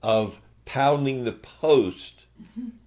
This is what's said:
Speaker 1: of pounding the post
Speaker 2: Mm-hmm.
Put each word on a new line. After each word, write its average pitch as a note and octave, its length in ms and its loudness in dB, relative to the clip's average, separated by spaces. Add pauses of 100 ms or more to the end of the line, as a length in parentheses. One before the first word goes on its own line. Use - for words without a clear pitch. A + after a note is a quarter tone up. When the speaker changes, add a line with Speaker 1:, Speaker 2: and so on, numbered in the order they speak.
Speaker 1:
of A2 380 0 (260)
pounding C3+ 600 0
the A2 80 -4
post - 840 0 (260)
Speaker 2:
Mm-hmm. A#3 280 -14 (180)